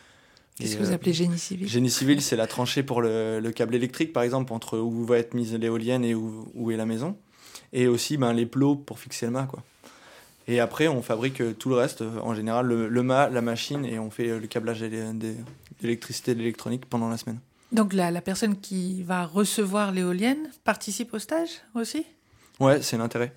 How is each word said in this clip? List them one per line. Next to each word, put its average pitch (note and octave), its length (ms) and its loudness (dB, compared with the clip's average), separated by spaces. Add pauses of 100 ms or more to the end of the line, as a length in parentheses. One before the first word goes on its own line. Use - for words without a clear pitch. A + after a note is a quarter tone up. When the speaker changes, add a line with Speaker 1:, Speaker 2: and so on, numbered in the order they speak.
(560)
Speaker 1:
Qu'est-ce - 180 -4
Speaker 2:
et, - 20 -4
Speaker 1:
que G3+ 80 0
vous F#3 60 2
Speaker 2:
euh, F3+ 40 2
Speaker 1:
appelez F3 180 0
génie E3+ 260 0
civil ? F#3+ 280 -6
Speaker 2:
Génie A#2+ 240 2
civil, C#3 320 4
c'est B2 140 0
la A2+ 100 4
tranchée B2+ 380 0
pour B2 160 0
le, A2 400 2
le A2+ 100 -2
câble A#2 240 0
électrique, B2+ 380 0
par B2 100 2
exemple, B2 300 0
entre A2+ 260 -4
où A#2 260 -2
va A#2+ 140 6
être A#2 160 -2
mise A#2 200 -2
l'éolienne A#2 500 0
et A#2 100 2
où, A2 400 -6
où A2+ 160 -2
est A2+ 60 0
la A2 100 -2
maison. B2+ 300 -4 (560)
Et B2 160 4
aussi, A#2+ 280 2
ben, B2 160 4
les A#2 140 2
plots C#3 300 4
pour - 240 -10
fixer - 260 -8
le A#2 60 -2
mât, C3+ 140 -2
quoi. - 180 -12 (840)
Et A#2+ 140 4
après, C3+ 280 2
on B2+ 120 2
fabrique, B2 400 -2
euh, A2+ 140 0
tout C3 160 -2
le B2+ 60 4
reste, A#2+ 260 2
euh, A2 180 -6
en A2+ 140 -2
général, A2+ 320 0
le, A#2 200 2
le A#2+ 160 2
mât, C3 280 4
la B2 100 0
machine, A#2 460 -2
et A#2 120 -4
on A2 120 -6
fait, A#2 180 -2
euh, A2+ 100 -2
le A2 80 -8
câblage A2+ 340 -4
d'é-, A2 340 -6
d'é-, A2 220 -6 (440)
d'électricité, A#2+ 540 -2
d'électronique A#2 500 -4
pendant A#2 240 -2
la A2+ 80 -2
semaine. A#2 240 -8 (320)
Speaker 1:
Donc G#3+ 220 2
la, F3 160 2
la F3 100 -2
personne G3 400 -2
qui F#3 420 -4
va F3+ 220 -2
recevoir G3 680 0
l'éolienne F#3+ 600 0 (120)
participe A3 520 -2
au A3 40 -4
stage E4 300 -2 (260)
aussi ? A#3+ 300 -4 (560)
Speaker 2:
Ouais, C3+ 220 6
c'est B2+ 140 -2
l'intérêt. A#2+ 400 -2